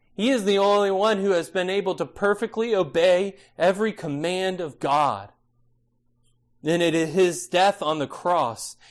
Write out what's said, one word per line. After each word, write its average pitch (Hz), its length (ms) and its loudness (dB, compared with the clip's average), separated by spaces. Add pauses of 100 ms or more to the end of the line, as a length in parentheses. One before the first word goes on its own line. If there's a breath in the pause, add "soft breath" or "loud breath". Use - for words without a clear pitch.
(140)
He 220 160 0
is 233 140 0
the 196 120 2
only 202 360 4
one 202 260 0
who 196 140 0
has 185 180 0
been 185 180 -2
able 190 280 -2
to 165 100 -4
perfectly 220 680 -2
obey 180 600 2 (220 loud breath)
every 196 340 2
command 180 680 -4
of 156 180 -8
God. 139 540 0 (1300)
And 170 180 0
it 170 140 0
is 160 180 0
his 175 360 0
death 190 340 2
on 156 160 -2
the 139 80 -4
cross, 143 680 -4 (140 soft breath)